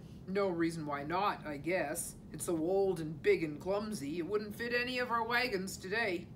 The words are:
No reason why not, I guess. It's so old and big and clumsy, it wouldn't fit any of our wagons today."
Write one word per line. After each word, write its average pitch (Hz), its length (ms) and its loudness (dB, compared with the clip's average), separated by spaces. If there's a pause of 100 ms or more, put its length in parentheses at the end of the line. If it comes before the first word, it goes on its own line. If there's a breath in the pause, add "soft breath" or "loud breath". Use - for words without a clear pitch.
(280 loud breath)
No 196 200 4
reason 165 380 2
why 143 160 -2
not, 180 420 0
I 151 120 -6
guess. 156 580 -2 (180)
It's 156 120 -6
so 175 120 2
old 185 440 4
and 156 200 -4
big 196 220 6
and 147 180 -4
clumsy, 180 580 -2
it 160 80 -2
wouldn't 208 280 -2
fit 240 180 -4
any 247 260 0
of 247 120 0
our 233 160 2
wagons 233 500 0
today." 190 600 -2